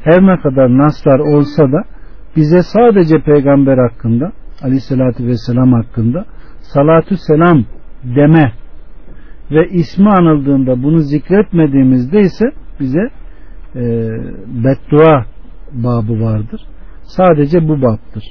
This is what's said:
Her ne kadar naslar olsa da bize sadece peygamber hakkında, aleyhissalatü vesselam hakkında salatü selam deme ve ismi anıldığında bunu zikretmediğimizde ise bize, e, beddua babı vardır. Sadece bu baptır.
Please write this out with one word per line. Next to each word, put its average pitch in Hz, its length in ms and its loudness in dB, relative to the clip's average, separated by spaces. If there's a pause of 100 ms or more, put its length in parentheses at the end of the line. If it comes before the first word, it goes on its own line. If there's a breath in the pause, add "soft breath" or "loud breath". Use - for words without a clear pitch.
Her 165 180 4
ne 190 180 4
kadar 131 380 2
naslar 147 420 2
olsa 147 520 2
da 165 120 -2 (520 soft breath)
bize 160 260 4
sadece 190 580 2
peygamber 139 580 4
hakkında, 120 540 -2 (300)
aleyhissalatü 127 640 -2
vesselam 123 460 2
hakkında 117 520 -2 (380 soft breath)
salatü 160 540 2
selam 160 480 2 (380)
deme 139 480 4 (1000 soft breath)
ve 160 180 2
ismi 185 400 0
anıldığında 139 760 2
bunu 156 160 2
zikretmediğimizde 147 1200 2
ise 202 240 0 (340)
bize, 147 300 -2 (680 soft breath)
e, 127 60 -8 (840)
beddua 147 600 2 (480)
babı 117 480 -2
vardır. 110 400 -4 (420 soft breath)
Sadece 160 640 2
bu 156 140 -2
baptır. 110 500 -4